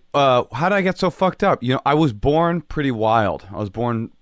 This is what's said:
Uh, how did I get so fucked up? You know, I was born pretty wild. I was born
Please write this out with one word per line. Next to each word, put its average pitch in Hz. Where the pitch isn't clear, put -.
Uh, 135
how 143
did 202
I 196
get 180
so 185
fucked 185
up? 190
You 123
know, 131
I 139
was 151
born 160
pretty 143
wild. 110
I 101
was 104
born 117